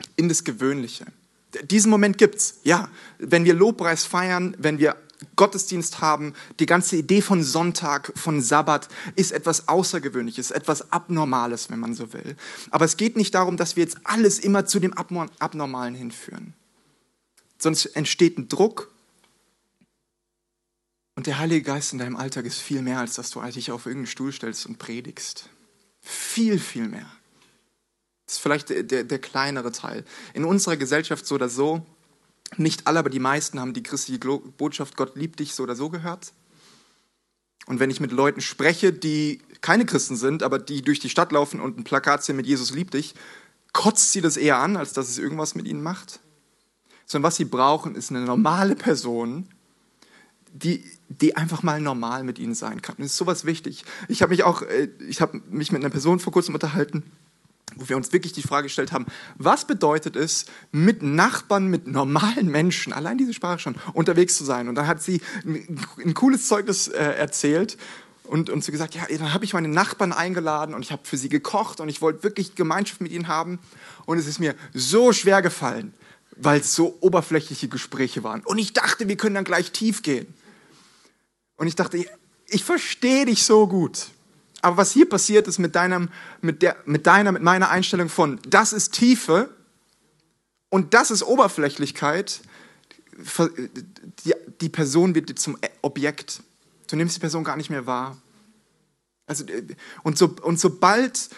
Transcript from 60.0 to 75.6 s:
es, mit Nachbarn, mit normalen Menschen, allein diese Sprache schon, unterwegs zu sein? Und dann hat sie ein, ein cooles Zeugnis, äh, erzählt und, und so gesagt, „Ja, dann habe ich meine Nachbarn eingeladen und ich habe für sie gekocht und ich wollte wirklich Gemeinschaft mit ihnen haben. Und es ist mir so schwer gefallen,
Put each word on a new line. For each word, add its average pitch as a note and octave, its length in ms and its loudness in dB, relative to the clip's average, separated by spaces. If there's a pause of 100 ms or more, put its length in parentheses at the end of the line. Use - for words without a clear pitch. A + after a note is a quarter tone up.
es, D#3 320 -2 (240)
mit E3+ 320 4
Nachbarn, F#3+ 640 2
mit E3+ 180 0
normalen D#3 640 0
Menschen, D3+ 420 0
allein F#3+ 280 -4
diese B3 140 0
Sprache F3 260 -4
schon, B2+ 160 -8 (180)
unterwegs F3 440 4
zu D#3 60 -6
sein? B2 240 -2
Und B2 60 -6
dann D3 140 0
hat E3 160 0
sie F#3 180 -2 (220)
ein, D#3 360 -8 (240)
ein E3 120 0
cooles C4 320 4
Zeugnis, G3+ 400 0
äh, - 160 -2
erzählt D3 720 0 (460)
und, D#3+ 260 -2
und D3 140 -4
so - 80 -6
gesagt, D#3 240 -6
„Ja, E3+ 120 -8
dann D3 240 -4
habe G#3 140 0
ich - 80 -4
meine E3 140 -2
Nachbarn F3 440 0
eingeladen D#3 600 -2
und A#2+ 80 -8
ich A#2 100 -12
habe D3 140 -10
für C#3+ 120 -4
sie C3 120 -6
gekocht F#3+ 520 -2
und D3+ 80 -6
ich C#3+ 120 -10
wollte D#3 220 0
wirklich G#3 320 -4
Gemeinschaft F3+ 460 -2
mit E3 100 -8
ihnen E3+ 160 -6
haben. E3+ 320 -4 (460)
Und E3 120 0
es D#3 80 0
ist D3 140 -6
mir D3+ 160 0 (180)
so F#3 380 6
schwer G3 300 6
gefallen, B2+ 520 -4 (440)